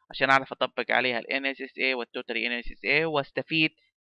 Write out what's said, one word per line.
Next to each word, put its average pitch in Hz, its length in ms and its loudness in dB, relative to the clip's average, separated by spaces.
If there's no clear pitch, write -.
عشان 135 180 0
أعرف 135 220 4
أطبق 127 400 -2
عليها 120 280 2
ال - 120 -8
إن 135 140 -2
إس 135 160 -4
إس 135 160 -12
إيه 131 180 0
والتوتالي 117 520 -6
إن 120 40 -4
إس 120 200 -6
إس - 140 -10
إيه 143 200 2
واستفيد 156 640 0